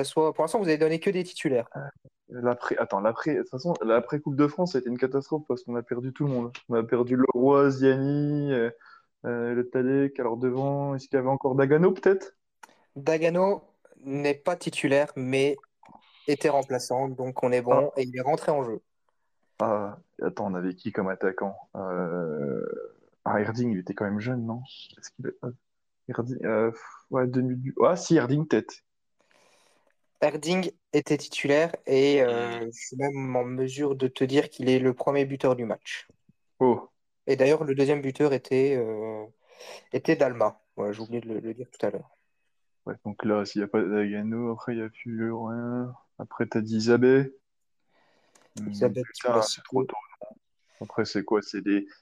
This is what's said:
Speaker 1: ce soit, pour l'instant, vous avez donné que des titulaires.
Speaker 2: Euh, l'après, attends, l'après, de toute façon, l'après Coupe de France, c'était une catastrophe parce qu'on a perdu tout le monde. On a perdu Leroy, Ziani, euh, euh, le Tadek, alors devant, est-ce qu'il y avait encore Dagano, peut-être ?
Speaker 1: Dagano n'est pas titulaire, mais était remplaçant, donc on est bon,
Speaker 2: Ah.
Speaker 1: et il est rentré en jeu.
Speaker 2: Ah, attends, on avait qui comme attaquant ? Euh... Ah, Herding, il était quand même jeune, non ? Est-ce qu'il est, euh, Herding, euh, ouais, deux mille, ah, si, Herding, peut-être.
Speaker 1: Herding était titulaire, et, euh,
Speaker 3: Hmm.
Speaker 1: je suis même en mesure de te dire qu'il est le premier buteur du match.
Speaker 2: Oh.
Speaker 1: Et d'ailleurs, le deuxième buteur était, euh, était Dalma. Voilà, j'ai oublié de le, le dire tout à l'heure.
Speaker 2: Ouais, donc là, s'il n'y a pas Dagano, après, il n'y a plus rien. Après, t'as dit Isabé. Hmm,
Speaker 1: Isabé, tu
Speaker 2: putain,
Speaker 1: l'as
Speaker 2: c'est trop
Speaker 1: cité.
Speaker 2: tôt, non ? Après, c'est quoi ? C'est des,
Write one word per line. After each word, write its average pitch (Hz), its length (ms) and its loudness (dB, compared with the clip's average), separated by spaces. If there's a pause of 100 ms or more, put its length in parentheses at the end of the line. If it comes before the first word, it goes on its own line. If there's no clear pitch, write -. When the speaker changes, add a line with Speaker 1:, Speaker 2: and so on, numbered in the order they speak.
Speaker 1:
ce 135 80 -2
soit, 156 240 2
pour 156 100 0
l'instant, 170 160 0
vous 196 100 0
avez 156 80 4
donné 160 240 2
que - 80 2
des 180 160 -2
titulaires. 123 500 -2
Speaker 2:
Euh, 143 140 -10 (400)
l'après, 120 480 -2
attends, 110 240 -2
l'après, 117 340 0
de 107 60 0
toute 123 80 -6
façon, 165 320 -4
l'après 120 400 0
Coupe 143 160 -4
de 147 100 6
France, 175 260 -2
c'était 123 160 0
une 123 80 -4
catastrophe 135 500 -2
parce 123 160 -4
qu'on 120 120 -8
a 117 80 -4
perdu 127 300 -6
tout 147 120 -4
le 139 60 0
monde. 120 220 -4 (160)
On 120 60 -2
a 113 80 2
perdu 123 340 2
Leroy, 139 520 6
Ziani, 139 840 2
euh, 117 160 2 (560)
euh, 120 280 -4
le 123 160 -2
Tadek, 139 520 0
alors 117 160 -2
devant, 139 580 -2
est-ce 127 140 -10
qu'il 139 80 2
y - 20 6
avait 127 100 0
encore 135 260 0
Dagano, 151 360 6
peut-être ? 190 460 0 (580)
Speaker 1:
Dagano 165 680 0 (400)
n'est 143 320 -2
pas 175 200 -2
titulaire, 147 640 0
mais 135 400 0 (720)
était 147 220 2
remplaçant, 131 600 0
donc 127 340 -6
on 123 80 4
est 123 100 4
bon, 139 320 4
Speaker 2:
Ah. - 60 -4
Speaker 1:
et 131 40 2
il 127 140 -6
est 127 40 -6
rentré 151 320 0
en 139 100 0
jeu. 113 180 -6 (800)
Speaker 2:
Ah, 104 360 0 (240)
attends, 92 280 -2
on 95 40 -4
avait 90 220 -4
qui 104 180 -8
comme 95 160 -2
attaquant ? 98 440 -2 (220)
Euh... 82 880 -4 (600)
Ah, 107 160 0
Herding, 113 320 0
il 92 60 -2
était 90 140 -8
quand 104 120 -4
même 101 160 -2
jeune, 120 240 -4
non ? 113 160 -6 (360)
Est-ce - 140 -20
qu'il 127 160 -12
est, 127 160 -10
euh, 123 80 -8 (560)
Herding, 123 380 -6
euh, 110 260 2 (400)
ouais, 127 160 0
deux 127 140 0
mille, 127 320 -4 (120)
ah, 175 120 4
si, 180 180 2
Herding, 147 320 2
peut-être. - 260 0 (1500)
Speaker 1:
Herding 160 500 0 (220)
était 147 240 2
titulaire, 147 580 0 (100)
et, 135 380 6
euh, 120 380 0
Speaker 3:
Hmm. 113 120 -8
Speaker 1:
je - 140 -18
suis - 80 -14
même 135 400 -2
en 123 80 2
mesure 131 520 -2
de 131 120 0
te - 160 -2
dire 139 260 2
qu'il 127 200 -2
est 127 100 6
le 127 140 2
premier 139 320 0
buteur 135 320 0
du 120 80 -4
match. - 420 -8 (520)
Speaker 2:
Oh. 123 300 4 (380)
Speaker 1:
Et 139 80 4
d'ailleurs, 156 280 4
le 139 120 0
deuxième 143 260 2
buteur 139 320 2
était, 131 440 2
euh, 110 460 -4 (720)
était 160 220 2
Dalma. 117 440 2 (180)
Voilà, 104 160 -2
j'ai 107 80 -10
oublié 117 200 -6
de 113 60 -14
le, 113 140 -6
le 113 120 -8
dire 123 160 -12
tout - 160 -4
à 104 60 2
l'heure. - 180 -10 (760)
Speaker 2:
Ouais, 107 100 -8 (100)
donc 104 200 -10
là, 104 200 2
s'il 101 160 -4
n'y 101 40 0
a - 20 -10
pas 107 160 0
Dagano, 104 680 -2
après, 117 220 -6
il 113 60 -4
n'y 110 60 -6
a 110 40 -10
plus 113 420 -6
rien. 120 640 -6 (240)
Après, - 300 -4
t'as 110 140 -2
dit 110 160 -2
Isabé. 127 540 6 (1300)
Hmm, 104 120 -8
Speaker 1:
Isabé, 120 320 0
tu - 80 -10 (100)
Speaker 2:
putain, 123 140 2
Speaker 1:
l'as 110 80 4
Speaker 2:
c'est - 180 -4
trop - 220 -2
Speaker 1:
cité. - 100 -6
Speaker 2:
tôt, - 380 -14
non ? - 540 -20
Après, 107 200 -2
c'est 101 180 -4
quoi ? 104 200 2
C'est 101 180 -8
des, 101 240 2 (160)